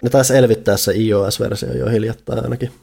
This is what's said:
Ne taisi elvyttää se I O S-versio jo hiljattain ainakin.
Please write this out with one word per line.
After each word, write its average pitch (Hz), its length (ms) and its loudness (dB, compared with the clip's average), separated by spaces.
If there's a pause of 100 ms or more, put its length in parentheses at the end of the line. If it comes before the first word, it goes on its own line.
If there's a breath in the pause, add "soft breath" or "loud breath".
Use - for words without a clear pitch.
Ne 120 80 -2
taisi 131 260 4
elvyttää 113 400 4
se 98 200 0
I 110 180 2
O 98 160 0
S-versio - 420 -4
jo 123 140 -4
hiljattain 113 580 -4
ainakin. 123 280 -6 (100)